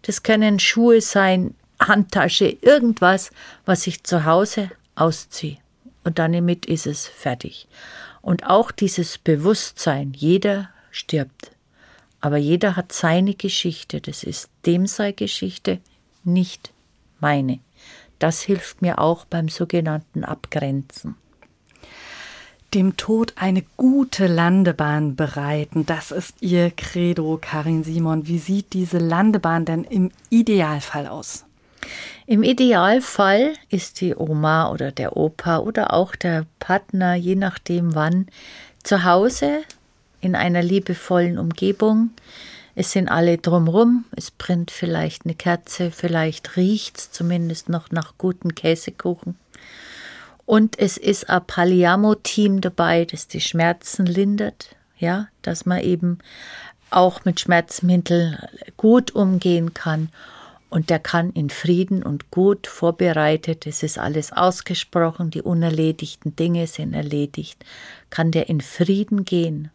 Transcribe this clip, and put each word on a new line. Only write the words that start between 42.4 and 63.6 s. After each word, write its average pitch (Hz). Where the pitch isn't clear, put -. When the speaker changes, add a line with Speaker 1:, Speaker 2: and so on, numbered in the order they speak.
Speaker 1:
Es -
sind 185
alle 170
drumrum, 180
es -
brennt 175
vielleicht 160
eine 165
Kerze, 175
vielleicht 160
riecht's 196
zumindest 170
noch 170
nach 165
guten 180
Käsekuchen. 175
Und 220
es 196
ist -
ein 175
Pagliamo-Team 190
dabei, 170
das 165
die -
Schmerzen 170
lindert, 202
ja, 185
dass -
man 180
eben 175
auch 185
mit 175
Schmerzmitteln 170
gut 240
umgehen 175
kann. 160
Und 160
der 165
kann 170
in 147
Frieden 185
und -
gut 196
vorbereitet, 160